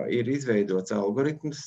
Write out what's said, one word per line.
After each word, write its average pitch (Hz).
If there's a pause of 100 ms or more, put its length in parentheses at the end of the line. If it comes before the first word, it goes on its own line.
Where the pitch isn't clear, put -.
ir 117
izveidots 104
algoritms, 139